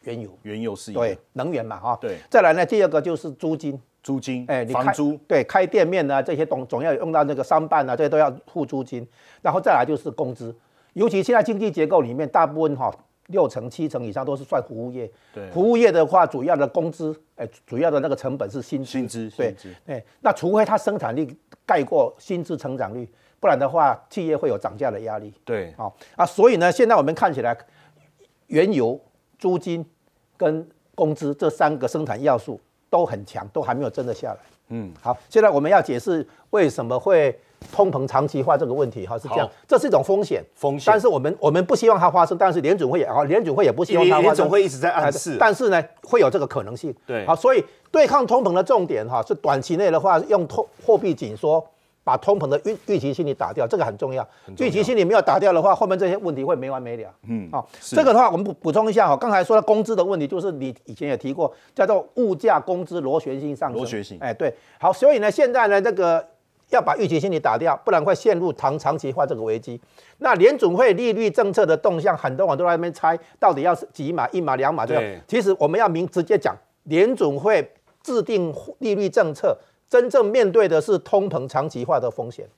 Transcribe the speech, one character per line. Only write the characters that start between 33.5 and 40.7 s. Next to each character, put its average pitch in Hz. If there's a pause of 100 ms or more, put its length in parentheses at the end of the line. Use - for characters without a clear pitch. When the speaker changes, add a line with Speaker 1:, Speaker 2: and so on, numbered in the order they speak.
Speaker 1:
都 160
还 123
没 139
有 113
真 135
的 120
下 117
来。 107 (320)
Speaker 2:
嗯。 110 (100)
Speaker 1:
好， 120 (120)
现 220
在 214
我 143
们 151
要 190
解 -
释 170 (240)
为 190
什 123
么 123
会 151 (340)
通 196
膨 135
长 139
期 135
化 143
这 151
个 120
问 139
题 95
哈， 113
是 135
这 110
样， 135
Speaker 2:
好。 - (140)
Speaker 1:
这 254
是 294
一 -
种 -
风 202
险。 113 (120)
Speaker 2:
风 143